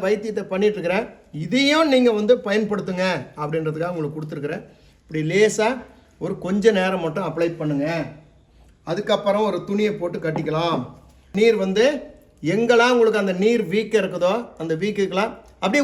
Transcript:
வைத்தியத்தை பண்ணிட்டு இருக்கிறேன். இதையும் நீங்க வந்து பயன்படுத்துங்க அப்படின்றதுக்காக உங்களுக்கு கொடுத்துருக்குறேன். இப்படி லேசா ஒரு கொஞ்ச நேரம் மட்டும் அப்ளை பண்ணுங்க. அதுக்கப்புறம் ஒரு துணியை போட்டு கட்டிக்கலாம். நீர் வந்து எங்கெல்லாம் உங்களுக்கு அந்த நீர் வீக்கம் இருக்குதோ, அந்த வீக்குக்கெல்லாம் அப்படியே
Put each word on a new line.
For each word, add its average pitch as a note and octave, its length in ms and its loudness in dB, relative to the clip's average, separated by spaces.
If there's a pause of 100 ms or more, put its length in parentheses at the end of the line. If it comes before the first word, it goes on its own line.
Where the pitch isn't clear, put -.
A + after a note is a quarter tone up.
வைத்தியத்தை G#3 460 -2
பண்ணிட்டு G#3 260 2
இருக்கிறேன். F3+ 280 -2 (380)
இதையும் C#4+ 500 2
நீங்க B3 240 6
வந்து G#3+ 160 4 (120)
பயன்படுத்துங்க F#3+ 580 -2 (380)
அப்படின்றதுக்காக D#3 520 -4
உங்களுக்கு D#3 240 -6
கொடுத்துருக்குறேன். D3+ 460 -8 (380)
இப்படி D#3 200 -4 (100)
லேசா G#3+ 360 2 (560)
ஒரு - 100 -6 (120)
கொஞ்ச G3+ 320 2
நேரம் F#3 260 0
மட்டும் D#3+ 240 -4
அப்ளை E3 200 -2 (120)
பண்ணுங்க. D3 260 -2 (1040)
அதுக்கப்புறம் G#3 600 0
ஒரு F3 80 -4 (100)
துணியை G#3 260 0
போட்டு F3 240 -6
கட்டிக்கலாம். D#3 600 -2 (580)
நீர் A3 260 6
வந்து F#3+ 200 2 (720)
எங்கெல்லாம் A#3 400 4
உங்களுக்கு A3 280 4
அந்த F#3+ 100 0
நீர் G#3+ 300 2 (100)
வீக்கம் G#3+ 300 2
இருக்குதோ, F3+ 320 0 (260)
அந்த E3 140 -4
வீக்குக்கெல்லாம் G3 580 -2 (300)
அப்படியே A#3 220 2